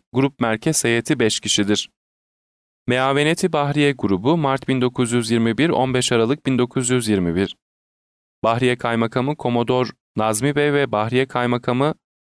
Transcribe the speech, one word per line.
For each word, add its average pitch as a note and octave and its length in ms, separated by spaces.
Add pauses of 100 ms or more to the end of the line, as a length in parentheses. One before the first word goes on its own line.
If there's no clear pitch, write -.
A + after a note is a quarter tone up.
(140)
Grup C3+ 260
merkez A#2 440
heyeti A#2 360
beş A2+ 200
kişidir. - 500 (1000)
Meaveneti C#3+ 680
Bahriye C#3+ 380
Grubu, A2+ 460
Mart C3+ 300
bin C3 140
dokuz B2 300
yüz A#2 200
yirmi A2+ 260
bir, D#3 120
on C3 240
beş B2 180
Aralık A#2+ 340
bin C3 120
dokuz A#2+ 320
yüz B2 180
yirmi F2+ 280
bir. F#2+ 200 (880)
Bahriye A#2+ 340
Kaymakamı A#2+ 580
Komodor A#2+ 540 (260)
Nazmi A2 400
Bey D3 180
ve C#3 180
Bahriye A2+ 360
Kaymakamı B2 680 (400)